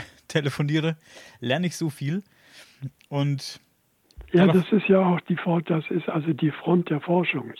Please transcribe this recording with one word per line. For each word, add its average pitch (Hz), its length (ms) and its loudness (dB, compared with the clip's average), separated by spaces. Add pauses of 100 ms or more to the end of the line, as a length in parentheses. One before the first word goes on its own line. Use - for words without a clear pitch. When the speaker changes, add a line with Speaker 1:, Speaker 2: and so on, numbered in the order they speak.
Speaker 1:
<laughs> - 180 -20
telefoniere, 151 680 -2 (420)
lerne 139 280 -2
ich - 100 -6
so 165 120 -4
viel. 151 340 -6 (880)
Und 143 500 -4 (720)
Speaker 2:
Ja, 180 140 6
Speaker 1:
darauf 175 240 4
Speaker 2:
das 214 120 4
ist - 60 -4
ja 190 180 6
auch 175 160 2
die 185 140 -2
Front-, 170 340 -2
das 160 200 0
ist 170 200 -4
also 160 240 -2
die 147 180 0
Front 175 380 0
der 147 120 0
Forschung, 160 580 0